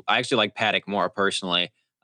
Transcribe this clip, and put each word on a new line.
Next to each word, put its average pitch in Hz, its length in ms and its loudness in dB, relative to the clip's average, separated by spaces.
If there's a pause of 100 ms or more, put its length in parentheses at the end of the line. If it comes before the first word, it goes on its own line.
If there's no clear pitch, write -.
I 107 100 4
actually 127 200 0
like 107 180 0
Paddock 101 320 0
more 98 220 0
personally, 92 640 -2 (320)